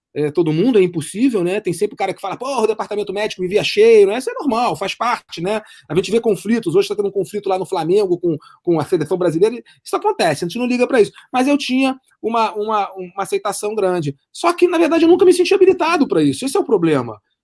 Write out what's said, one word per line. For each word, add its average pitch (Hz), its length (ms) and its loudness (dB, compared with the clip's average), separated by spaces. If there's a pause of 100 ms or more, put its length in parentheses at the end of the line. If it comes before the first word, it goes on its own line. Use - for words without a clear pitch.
(160)
é, 147 140 -4
todo 156 220 0
mundo, 214 260 2
é 190 40 4
impossível, 185 600 -2
né? 185 180 -2
Tem 180 120 -6
sempre 208 220 -4
o - 20 -20
cara 190 180 -4
que - 60 -20
fala, 180 160 -8
"Porra, 254 260 -4
o 214 60 2
departamento 202 440 -4
médico 202 300 -6
vivia 180 220 -2
cheio", 214 420 6
né? 208 120 -2
Isso 262 120 -6
é 494 40 -10
normal, 240 420 -2
faz 196 180 -6
parte, 226 460 -6
né? 208 200 -4 (280)
A 151 80 -8
gente 180 140 -2
vê 226 100 2
conflitos, 214 560 -2
hoje 202 120 2
tá 415 60 -6
tendo 202 140 -2
um - 40 -6
conflito 196 360 -6
lá 185 100 0
no 185 80 -6
Flamengo 180 540 0
com, 170 160 -2 (260)
com 170 160 0
a 147 60 0
seleção 175 340 -2
brasileira, 180 420 0 (240)
isso - 120 -6
acontece, 233 480 -2
a 175 40 -6
gente 170 100 -8
não 247 80 -2
liga 247 200 0
pra 247 140 0
isso. 196 100 2 (220)
Mas 254 160 2
eu 285 100 2
tinha 262 400 -2 (240)
uma, 226 320 -2
uma, 208 380 -2
uma 185 200 -14 (120)
aceitação 202 500 -6
grande. 180 400 -2 (180)
Só 339 200 -2
que, 349 160 2
na 339 100 0
verdade, 330 260 4
eu 330 40 6
nunca 370 160 6
me 359 80 8
senti 349 200 2
habilitado 359 540 4
pra 165 160 2
isso, 147 220 0
esse 269 120 -2
é 403 40 2
o 277 40 0
problema. 147 560 0 (240)